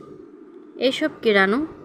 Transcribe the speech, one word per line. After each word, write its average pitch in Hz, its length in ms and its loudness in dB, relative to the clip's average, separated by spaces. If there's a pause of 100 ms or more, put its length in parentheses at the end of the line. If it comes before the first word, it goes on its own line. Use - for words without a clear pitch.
(760)
"এসব 269 340 0 (120)
কি 220 100 2
রানু, 202 340 4 (180)